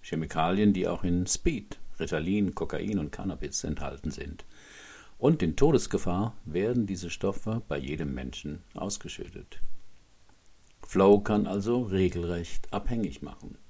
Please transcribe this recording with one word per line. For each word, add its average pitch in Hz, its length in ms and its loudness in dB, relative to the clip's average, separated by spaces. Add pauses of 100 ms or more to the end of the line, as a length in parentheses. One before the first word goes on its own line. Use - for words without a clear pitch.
Chemikalien, 87 680 2
die 90 120 0
auch 85 160 -2
in 87 240 2
Speed, - 520 -2 (200)
Ritalin, 85 560 0
Kokain 85 440 -2
und 76 120 -4
Cannabis - 540 -6
enthalten 73 460 -4
sind. - 340 -12 (720)
Und 147 260 4
in 82 140 0
Todesgefahr 110 880 4
werden 104 420 0
diese 87 220 -6
Stoffe 110 580 -2
bei 71 120 -4
jedem 71 340 -4
Menschen 65 500 -8 (120)
ausgeschüttet. - 880 -6 (1200)
Flow 101 380 8
kann 104 260 2
also 107 360 0
regelrecht 87 880 0
abhängig 117 520 -2
machen. - 340 -14 (140)